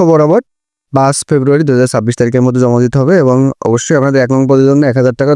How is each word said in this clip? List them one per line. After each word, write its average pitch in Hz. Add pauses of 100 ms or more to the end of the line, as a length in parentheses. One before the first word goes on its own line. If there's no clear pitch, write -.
(100)
বরাবর 156 (520)
পাঁচ 135 (120)
ফেব্রুয়ারি 143
দুই 131
হাজার 123
ছাব্বিশ 117
তারিখের 123
মধ্যে 127
জমা 120
দিতে 120
হবে। 151
এবং 127 (320)
অবশ্যই 120
আপনাদের 135
এক 123
নং 131
পদের 135
জন্য 143
এক 120
হাজার 127
টাকা, 143